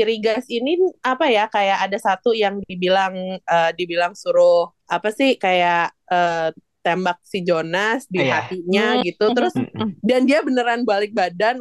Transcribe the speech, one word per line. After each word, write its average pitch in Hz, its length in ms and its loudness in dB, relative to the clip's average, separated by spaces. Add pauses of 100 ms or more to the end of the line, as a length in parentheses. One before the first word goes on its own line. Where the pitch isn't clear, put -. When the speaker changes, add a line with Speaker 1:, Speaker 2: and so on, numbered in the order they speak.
Speaker 1:
Rigas 220 360 0 (120)
ini, 247 140 -2 (360)
apa 262 200 0 (100)
ya, 208 60 4 (120)
kayak 196 240 2 (100)
ada 196 100 -4 (100)
satu 190 220 0 (140)
yang 196 120 0 (120)
dibilang, 185 460 0 (260)
eh, 165 300 2 (100)
dibilang 170 320 -2 (100)
suruh, 175 460 4 (260)
apa 180 140 -2 (100)
sih, 269 120 4 (140)
kayak, 175 500 2 (180)
eh, 170 380 0 (340)
tembak 180 400 -2
si - 140 -8 (100)
Jonas 180 520 -2 (120)
di 180 80 -4
Speaker 2:
Iya. 175 120 0
Speaker 1:
hatinya 180 500 -2 (160)
Speaker 3:
Hmm. 247 80 0
Speaker 1:
gitu. 175 180 -4 (120)
Terus, 320 200 0
Speaker 2:
Mm-mm. - 480 -6
Speaker 1:
dan 247 240 2
dia 294 160 4
beneran 240 400 -2
balik 208 320 -2
badan 196 460 0